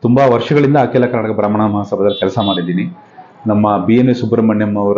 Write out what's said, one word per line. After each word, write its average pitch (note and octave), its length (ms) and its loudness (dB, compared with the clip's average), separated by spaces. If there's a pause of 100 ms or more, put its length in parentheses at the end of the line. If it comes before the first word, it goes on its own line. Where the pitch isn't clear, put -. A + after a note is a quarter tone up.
ತುಂಬಾ B2+ 240 4
ವರ್ಷಗಳಿಂದ C#3 500 2
ಅಖಿಲ B2 300 2
ಕರ್ನಾಟಕ A2 300 -4
ಬ್ರಾಹ್ಮಣ G#2 240 -2
ಮಹಾಸಭಾದಲ್ಲಿ G2+ 600 -2
ಕೆಲಸ F#2+ 180 -2
ಮಾಡಿದ್ದೀನಿ, F2+ 600 -4 (480)
ನಮ್ಮ G#2 380 0
ಬಿ A2 120 2
ಎನ್ B2+ 120 4
ವಿ B2 60 2
ಸುಬ್ರಹ್ಮಣ್ಯಂ A2 640 0
ಅವರ G2+ 220 0